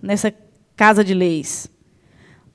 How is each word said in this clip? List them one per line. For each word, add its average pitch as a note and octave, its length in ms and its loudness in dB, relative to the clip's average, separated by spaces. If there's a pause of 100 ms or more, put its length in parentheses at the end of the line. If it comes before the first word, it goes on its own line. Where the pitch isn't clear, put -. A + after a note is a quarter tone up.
nessa G#3 320 -4 (400)
Casa G#3+ 300 4
de F#3+ 100 -2
Leis, E3+ 560 -4 (840)